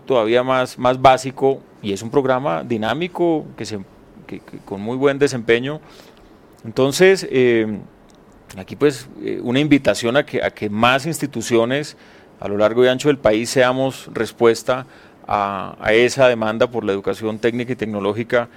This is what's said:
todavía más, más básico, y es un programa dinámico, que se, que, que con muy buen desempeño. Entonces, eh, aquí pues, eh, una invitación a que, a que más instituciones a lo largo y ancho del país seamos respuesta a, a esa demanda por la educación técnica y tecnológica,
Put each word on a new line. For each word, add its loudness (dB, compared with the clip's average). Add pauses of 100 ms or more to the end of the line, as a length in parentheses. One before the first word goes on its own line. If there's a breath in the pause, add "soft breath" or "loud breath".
todavía 2
más, -2
más 0
básico, 2 (200)
y -4
es -6
un -10
programa 0
dinámico, -2 (100)
que -12
se, -10 (480)
que, -16
que -20
con -12
muy -6
buen 2
desempeño. 0 (840 loud breath)
Entonces, 2
eh, 2 (800)
aquí -14
pues, 0 (140)
eh, -6
una 0
invitación 2
a 0
que, -4
a -2
que -6
más 0
instituciones -2 (440 loud breath)
a -8
lo -6
largo 4
y 6
ancho 0
del 2
país 0
seamos 0
respuesta 0 (420 loud breath)
a, -4
a 0
esa 4
demanda 0
por -4
la 0
educación -4
técnica -2
y -8
tecnológica, -2